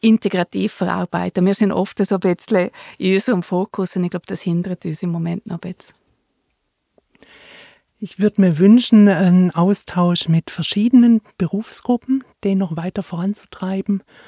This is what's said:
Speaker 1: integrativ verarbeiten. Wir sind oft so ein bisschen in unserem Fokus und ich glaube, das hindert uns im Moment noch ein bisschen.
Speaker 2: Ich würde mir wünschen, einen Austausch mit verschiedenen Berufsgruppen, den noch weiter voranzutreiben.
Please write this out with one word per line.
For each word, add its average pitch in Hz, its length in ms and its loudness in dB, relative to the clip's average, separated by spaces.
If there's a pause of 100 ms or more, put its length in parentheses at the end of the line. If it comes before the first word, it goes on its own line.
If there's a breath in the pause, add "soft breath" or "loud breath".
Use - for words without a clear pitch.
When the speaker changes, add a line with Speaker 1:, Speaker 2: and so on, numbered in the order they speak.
Speaker 1:
integrativ 202 720 0
verarbeiten. 180 720 -2
Wir 196 80 2
sind 196 160 2
oft 190 340 -2
so 190 120 -2
ein 185 40 -4
bisschen 180 500 0 (280 loud breath)
in 185 160 0
unserem 190 300 -2
Fokus 185 500 -4
und 185 80 -2
ich 175 80 -2
glaube, 180 160 -10
das 185 140 -10
hindert 175 460 -4
uns 156 180 -8
im 175 60 -4
Moment 170 360 -6
noch 170 160 -10
ein 180 100 -10
bisschen. - 220 -20 (2000 loud breath)
Speaker 2:
Ich - 180 -14
würde 208 220 0
mir 175 180 2
wünschen, 208 500 6
einen 180 440 4
Austausch 175 760 0
mit 160 220 0
verschiedenen 233 720 2 (160)
Berufsgruppen, 240 840 -4 (200)
den 196 160 0
noch 165 180 -4
weiter 180 260 -6
voranzutreiben. 190 1000 -6 (240 loud breath)